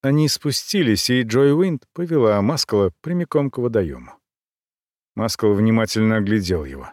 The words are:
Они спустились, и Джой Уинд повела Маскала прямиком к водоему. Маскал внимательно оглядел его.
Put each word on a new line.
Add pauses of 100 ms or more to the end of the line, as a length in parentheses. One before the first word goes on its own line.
Они
спустились,
и
Джой
Уинд
повела
Маскала
прямиком
к
водоему. (920)
Маскал
внимательно
оглядел
его.